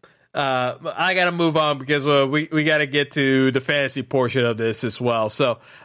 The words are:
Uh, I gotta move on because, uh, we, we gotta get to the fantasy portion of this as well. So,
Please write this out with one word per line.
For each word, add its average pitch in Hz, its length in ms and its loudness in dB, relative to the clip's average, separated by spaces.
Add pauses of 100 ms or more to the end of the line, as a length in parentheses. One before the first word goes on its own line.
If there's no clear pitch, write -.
(320)
Uh, 131 640 -4
I 180 180 0
gotta 180 180 2
move 165 240 0
on 151 220 0
because, 139 280 -2
uh, 139 240 4
we, 151 220 -2
we 156 100 0
gotta 151 240 2
get 143 260 -2
to 135 380 4
the 127 100 0
fantasy 139 420 -2
portion 127 440 0
of 117 100 -2
this 113 280 -4
as 113 160 -6
well. 117 280 0
So, 123 300 -2 (260)